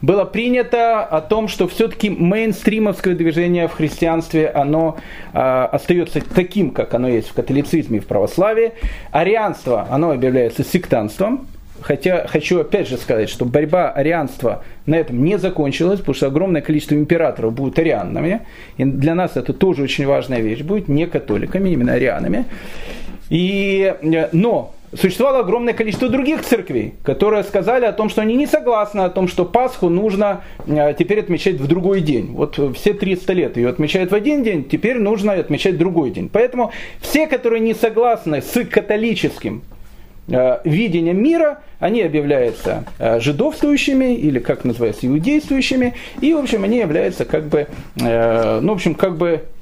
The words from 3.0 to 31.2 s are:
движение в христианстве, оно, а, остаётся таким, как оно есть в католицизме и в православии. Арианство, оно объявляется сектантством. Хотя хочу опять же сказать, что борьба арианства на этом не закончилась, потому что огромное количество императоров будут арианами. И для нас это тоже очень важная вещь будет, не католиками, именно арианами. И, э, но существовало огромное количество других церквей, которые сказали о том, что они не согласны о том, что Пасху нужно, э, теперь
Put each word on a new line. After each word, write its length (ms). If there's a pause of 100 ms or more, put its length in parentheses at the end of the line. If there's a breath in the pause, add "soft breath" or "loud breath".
движение 540
в 60
христианстве, 760
оно, 480 (340 loud breath)
а, 400
остаётся 520 (100)
таким, 380
как 240
оно 120
есть 220
в 60
католицизме 640
и 20
в 60
православии. 640 (400 loud breath)
Арианство, 800
оно 180
объявляется 540
сектантством. 840 (360)
Хотя 460
хочу 320
опять 300
же 80
сказать, 320
что 160
борьба 440
арианства 760 (200 loud breath)
на 100
этом 280
не 140
закончилась, 640
потому 140
что 140
огромное 340
количество 340
императоров 580
будут 260
арианами. 640 (340 loud breath)
И 80
для 320
нас 220
это 160
тоже 300
очень 220
важная 360
вещь 180
будет, 300
не 180
католиками, 640
именно 240
арианами. 500 (840 loud breath)
И, 720
э, 320
но 400 (200)
существовало 460
огромное 340
количество 360
других 340
церквей, 580
которые 440
сказали 400
о 80
том, 160
что 120
они 140
не 100
согласны 540
о 100
том, 200
что 160
Пасху 420
нужно, 540 (260 loud breath)
э, 320
теперь 220